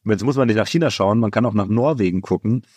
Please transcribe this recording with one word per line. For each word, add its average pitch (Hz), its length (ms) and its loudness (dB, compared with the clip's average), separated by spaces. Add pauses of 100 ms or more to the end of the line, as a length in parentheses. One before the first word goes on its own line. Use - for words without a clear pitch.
Und 107 60 -4
jetzt 101 140 0
muss 131 120 0
man 131 120 2
nicht 110 80 2
nach 110 100 0
China 165 240 0
schauen, 104 300 0
man 110 100 0
kann 123 160 0
auch 107 80 -2
nach 101 140 0
Norwegen 107 540 0
gucken, 123 420 -2 (140)